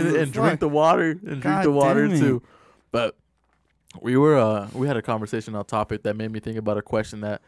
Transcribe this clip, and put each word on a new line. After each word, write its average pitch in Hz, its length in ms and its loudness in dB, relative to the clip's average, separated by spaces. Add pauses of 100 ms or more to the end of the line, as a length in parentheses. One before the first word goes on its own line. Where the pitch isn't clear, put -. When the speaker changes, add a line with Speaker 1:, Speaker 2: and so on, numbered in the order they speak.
Speaker 1:
and, 143 100 2
Speaker 2:
the 156 60 2
Speaker 1:
and 139 120 -2
drink 220 180 0
Speaker 2:
fuck. 160 100 -4
Speaker 1:
the 156 80 0
water 160 420 4
and 180 100 -10
drink 143 220 -10
Speaker 2:
God - 220 0
Speaker 1:
the 147 60 4
water 143 360 4
Speaker 2:
damn 190 80 2
it. 151 40 2
Speaker 1:
too. 135 220 2 (500)
But 117 240 -2 (840)
we 123 160 0
were, 147 200 6
uh, 107 360 2
we 127 140 -2
had 135 100 -2
a 110 40 -2
conversation 110 540 -6
on 101 100 -8
topic 107 380 -4
that 107 120 -2
made 110 160 -8
me 110 80 -10
think 110 180 -8
about 107 200 -2
a 104 40 -4
question 110 400 -6
that 104 260 -8